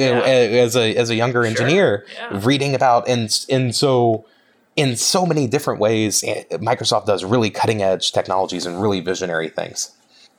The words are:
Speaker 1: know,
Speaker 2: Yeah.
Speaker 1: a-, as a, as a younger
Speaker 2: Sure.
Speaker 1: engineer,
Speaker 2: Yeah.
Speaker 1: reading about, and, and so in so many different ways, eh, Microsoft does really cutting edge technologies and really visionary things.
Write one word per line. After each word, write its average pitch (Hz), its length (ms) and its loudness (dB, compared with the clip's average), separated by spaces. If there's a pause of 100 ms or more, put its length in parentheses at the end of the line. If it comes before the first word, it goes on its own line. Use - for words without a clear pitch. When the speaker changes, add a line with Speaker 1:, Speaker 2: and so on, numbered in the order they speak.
Speaker 1:
know, 120 180 2
Speaker 2:
Yeah. - 20 0
Speaker 1:
a-, 123 340 4
as 120 160 2
a, 110 180 2
as 117 160 0
a 113 60 0
younger 120 260 2
Speaker 2:
Sure. 113 80 2
Speaker 1:
engineer, 120 640 2
Speaker 2:
Yeah. - 300 -8
Speaker 1:
reading 139 320 0
about, 123 320 2
and, 120 280 0 (140)
and 127 240 0
so 120 500 2 (520)
in 135 200 0
so 180 300 0
many 151 220 0
different 120 320 -2
ways, 110 440 0
eh, 110 280 -6
Microsoft 110 540 -2
does 92 180 0
really 110 260 0
cutting 110 320 -2
edge 95 300 0
technologies 92 540 -2
and 87 140 -6
really 101 200 0
visionary 85 480 -4
things. 85 420 -10 (480)